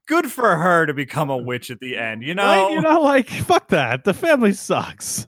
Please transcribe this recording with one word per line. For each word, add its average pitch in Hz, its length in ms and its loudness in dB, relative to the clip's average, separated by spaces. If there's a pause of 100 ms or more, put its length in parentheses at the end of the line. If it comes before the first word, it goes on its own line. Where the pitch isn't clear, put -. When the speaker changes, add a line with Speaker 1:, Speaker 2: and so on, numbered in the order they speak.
Speaker 1:
Good 320 240 0
for 226 260 2
her 170 280 2
to 147 80 -2
become 139 380 -4
a 135 80 -2
witch 123 320 -6
at 120 100 -14
the 127 160 -8
end, 113 260 -6
you 147 120 -8
know? 196 100 -2
Speaker 2:
Right? 196 280 4
You 320 100 -2
know, 311 180 4
like, 277 300 2
fuck - 380 0
that. 131 360 0
The 196 80 2
family 269 400 2
sucks. - 760 -6